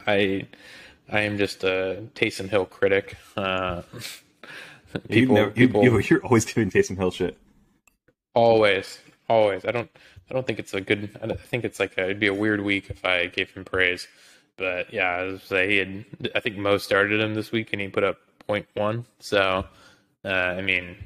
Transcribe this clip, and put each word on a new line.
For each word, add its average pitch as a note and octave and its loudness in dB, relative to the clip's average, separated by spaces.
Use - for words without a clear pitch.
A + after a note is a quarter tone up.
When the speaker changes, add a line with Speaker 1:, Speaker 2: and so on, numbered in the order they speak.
Speaker 1:
I, G2 0
I G#2 -2
am G#2 -2
just - -2
a F#2+ -2
Taysom G2+ -2
Hill F#2+ 2
critic. - 0
Uh, F#2 -2
<laughs> - -20
Speaker 2:
You G#2+ 4
Speaker 1:
people, C3 4
Speaker 2:
never, G#2+ 2
you, A#2 6
Speaker 1:
people G#2 4
Speaker 2:
you, A#2 6
you're - 2
always A2+ 4
giving A2 0
Taysom G2 2
Hill F#2 0
shit. - -4
Speaker 1:
Always, A2 4
always. G#2+ 4
I G#2 -2
don't, A2+ -4
I - -8
don't B2+ -2
think A2 -4
it's - -8
a G2 -4
good, G#2 -2
I A2+ -6
don't F#2+ -4
think A#2+ -6
it's - -6
like G2 -2
a, F#2+ 0
it'd G2 -4
be G#2+ 2
a G2 2
weird G#2 0
week G2 -2
if F#2 -10
I F2+ 0
gave F#2 -4
him F#2+ -14
praise. F2+ 0
But F2+ -6
yeah, F#2+ 0
I F2 -4
was F#2+ -8
say F#2+ 0
he G#2 2
had, F#2+ -4
I - -2
think G#2 -6
Mo G2+ 0
started G2+ 2
him G#2+ -2
this G#2+ -6
week A2+ -4
and G2+ -4
he G2 -6
put G2+ -2
up F#2+ 0
point G#2 -4
one. A2 -4
So, F#2+ 0
uh, G2 -8
I F#2 0
mean, F2+ -2